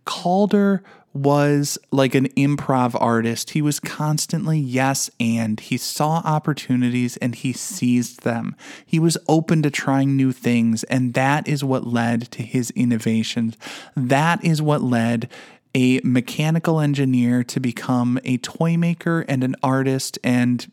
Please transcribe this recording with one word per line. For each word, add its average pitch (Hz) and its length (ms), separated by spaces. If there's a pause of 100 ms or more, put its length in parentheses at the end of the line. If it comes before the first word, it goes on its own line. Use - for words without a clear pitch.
Calder 196 760 (300)
was 143 680 (120)
like 135 240
an 135 160
improv 139 680
artist. 117 500
He 156 120
was 147 180
constantly 156 800
yes 131 500 (100)
and. 113 420
He - 180
saw 156 480
opportunities 123 880
and 120 180
he 123 200
seized - 640
them. 117 340 (300)
He 165 140
was 160 180 (100)
open 160 360
to 147 80
trying 139 440
new 131 160
things, 117 540
and 127 300
that 135 340
is 143 160
what 131 220
led 117 460
to 120 100
his 120 300
innovations. 113 840 (400)
That 139 480
is 156 160
what 147 220
led 117 480 (440)
a 127 300
mechanical 156 760
engineer 127 640
to 139 160
become 123 600
a 127 140
toy 165 400
maker 170 500
and 131 160
an 131 200
artist 135 600
and 123 500